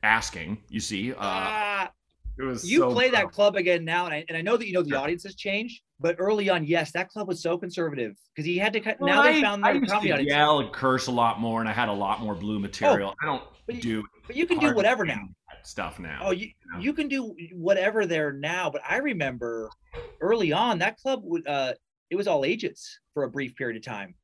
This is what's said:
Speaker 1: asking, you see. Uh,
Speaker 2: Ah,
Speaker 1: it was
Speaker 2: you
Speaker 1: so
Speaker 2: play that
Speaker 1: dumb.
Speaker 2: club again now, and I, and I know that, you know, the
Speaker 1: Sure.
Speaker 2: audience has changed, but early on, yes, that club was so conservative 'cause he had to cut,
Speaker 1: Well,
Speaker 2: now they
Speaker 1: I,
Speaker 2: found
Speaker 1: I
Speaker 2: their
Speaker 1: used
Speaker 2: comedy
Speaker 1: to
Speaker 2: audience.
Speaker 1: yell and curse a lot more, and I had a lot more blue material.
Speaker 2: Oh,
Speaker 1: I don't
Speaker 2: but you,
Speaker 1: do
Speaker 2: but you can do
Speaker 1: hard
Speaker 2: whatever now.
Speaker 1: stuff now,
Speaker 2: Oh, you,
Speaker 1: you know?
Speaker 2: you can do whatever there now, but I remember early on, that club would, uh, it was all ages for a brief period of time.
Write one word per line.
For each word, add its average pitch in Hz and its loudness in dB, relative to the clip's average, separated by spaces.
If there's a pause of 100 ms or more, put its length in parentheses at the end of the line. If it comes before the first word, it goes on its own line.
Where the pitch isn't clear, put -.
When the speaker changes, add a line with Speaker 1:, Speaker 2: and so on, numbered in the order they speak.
Speaker 1:
asking, 107 0 (120)
you 107 -6
see. 107 -4
Uh, 131 -10
Speaker 2:
Ah, 196 -4 (460)
Speaker 1:
it 131 -6
was 127 -4
Speaker 2:
you 277 6
Speaker 1:
so 247 4
Speaker 2:
play 247 4
that 233 4
Speaker 1:
dumb. - -4
Speaker 2:
club 208 4
again 175 2
now, 170 0
and 160 -4
I, 151 -6
and 165 -4
I 165 -2
know 214 2
that, 226 -2
you 185 -6
know, 180 4
the 147 -2
Speaker 1:
Sure. 135 0
Speaker 2:
audience 165 -4
has 196 -14
changed, 220 -4 (180)
but 170 0
early 202 2
on, 170 2
yes, 156 2
that 185 -4
club 214 -8
was 175 -4
so 170 0
conservative 151 -4 (200)
'cause 151 -6
he 175 0
had 208 0
to 220 0
cut, 220 -4
Speaker 1:
Well, 277 2
Speaker 2:
now 277 8
they 311 4
Speaker 1:
I, - 4
Speaker 2:
found 202 0
Speaker 1:
I 254 6
Speaker 2:
their 285 2
Speaker 1:
used 196 0
Speaker 2:
comedy 208 2
Speaker 1:
to 160 4
Speaker 2:
audience. 143 0
Speaker 1:
yell 151 6
and 117 -2
curse 131 2
a 127 -2
lot 117 2
more, 113 0
and 113 -2
I 107 -2
had 117 0
a 101 0
lot 101 0
more 104 -4
blue 104 -4
material. 98 2
Speaker 2:
Oh, - -12
Speaker 1:
I 151 -4
don't 143 -2 (220)
Speaker 2:
but 240 -8
you, 233 -8
Speaker 1:
do 110 -2 (240)
Speaker 2:
but 240 -10
you 320 2
can 339 2
do 294 4
Speaker 1:
hard 247 2
Speaker 2:
whatever 214 4
now. 107 -6 (360)
Speaker 1:
stuff 87 -8
now, 78 -10
Speaker 2:
Oh, 196 0
you, - -2
Speaker 1:
you - -20 (200)
know? 175 -8
Speaker 2:
you 262 -2
can 302 -2
do 247 -4 (180)
whatever 196 2
there 160 0
now, 160 -4
but - -6
I 180 0
remember 123 -2 (520)
early 190 2
on, 214 2
that 202 0
club 262 -2
would, 170 -4
uh, 135 -2 (380)
it 170 -4
was 202 0
all 147 2
ages - -4 (140)
for 147 0
a 123 -2
brief 131 -6
period 117 -4
of 107 -12
time. 101 -10 (100)